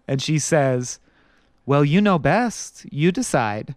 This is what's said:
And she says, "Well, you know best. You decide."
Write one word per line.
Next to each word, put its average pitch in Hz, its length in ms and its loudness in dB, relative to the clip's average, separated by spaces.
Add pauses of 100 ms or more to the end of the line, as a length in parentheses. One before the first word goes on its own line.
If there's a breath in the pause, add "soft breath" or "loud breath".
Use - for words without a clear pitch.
And 135 120 -2
she 156 180 -2
says, 135 600 0 (640)
"Well, 143 200 2
you 151 160 2
know 202 180 4
best. 196 720 -2
You 160 220 0
decide." 120 640 -2